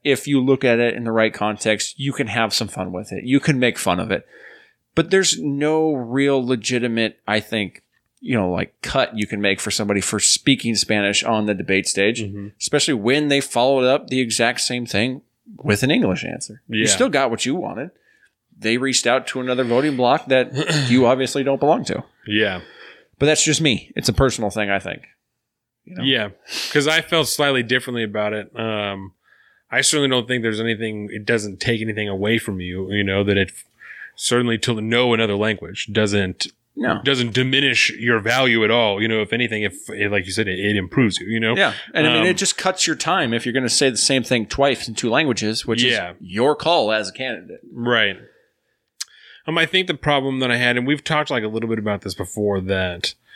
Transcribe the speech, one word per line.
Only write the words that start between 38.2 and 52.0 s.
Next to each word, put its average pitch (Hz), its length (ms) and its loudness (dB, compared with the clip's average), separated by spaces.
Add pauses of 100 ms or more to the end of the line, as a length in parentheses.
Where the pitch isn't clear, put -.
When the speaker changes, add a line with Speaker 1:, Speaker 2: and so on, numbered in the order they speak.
Speaker 2:
value 117 440 2
at 107 60 4
all. 110 300 4
You 110 80 0
know, 110 140 0
if 101 100 -4
anything, 110 300 -2
if, 98 260 -6
if, 101 240 -2
like 98 140 0
you 95 60 -8
said, 104 140 0
it, 92 120 -4
it 104 180 0
improves 98 440 0
you, - 80 -10
you 113 120 -2
know? 113 160 2
Speaker 1:
Yeah. 180 160 2 (220)
And 156 120 2
I 120 60 4
mean, 117 100 4
Speaker 2:
Um, - 40 4
Speaker 1:
it - 100 2
just - 220 -2
cuts - 280 0
your 160 100 -2
time 160 360 0
if 117 140 -2
you're 117 80 -2
gonna 131 160 0
say 139 180 4
the 117 80 -2
same 131 280 2
thing 117 220 0
twice 139 420 0
in 113 60 -8
two 120 140 -2
languages, 113 560 0
which 117 180 0
Speaker 2:
Yeah. 107 280 0
Speaker 1:
is 87 100 -16
your 113 340 0
call 147 380 2
as 107 160 0
a - 40 -14
candidate. 95 480 -10 (120)
Speaker 2:
Right. 117 440 0 (1300)
Um, 160 100 -2
I 165 100 2
think 185 200 0
the 175 80 -2
problem 135 460 0
that 127 100 0
I 120 60 2
had, 123 200 2
and 123 100 -2
we've 143 160 0
talked, 151 280 -2
like, 123 140 -2
a 107 40 -2
little 113 220 -4
bit 113 80 0
about 104 240 -2